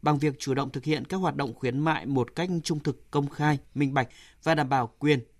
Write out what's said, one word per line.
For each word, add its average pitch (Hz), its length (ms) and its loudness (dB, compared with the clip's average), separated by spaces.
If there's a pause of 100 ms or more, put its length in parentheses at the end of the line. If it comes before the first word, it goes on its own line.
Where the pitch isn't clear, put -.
bằng 147 180 2
việc 143 200 0
chủ 135 140 -2
động 135 160 0
thực 131 140 -8
hiện 151 220 0
các 190 120 -4
hoạt 170 180 0
động 139 180 -2
khuyến 127 260 -2
mại 156 260 0
một 131 300 0
cách 180 140 -2 (140)
trung 156 160 -2
thực, - 320 -6
công 143 180 0
khai, 147 280 2 (160)
minh 139 200 0
bạch 131 140 0 (360)
và 160 120 4
đảm 143 140 0
bảo 131 200 2 (100)
quyền 143 200 4 (200)